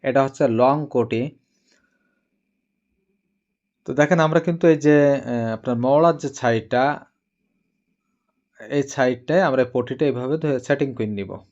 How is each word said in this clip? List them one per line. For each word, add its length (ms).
এটা 220
হচ্ছে 240
লং 420
কোটি। 480
তো 80
দেখেন 260
আমরা 200
কিন্তু 280
এই 100
যে, 380
আহ, 380
আপনার 220
মওড়ার 420
যে 120
সাইডটা, 760
এই 240
সাইডটায় 580
আমরা 320
পটিটা 320
এইভাবে 320
ধরে 220
সেটিং 340
করে 140
নিব। 300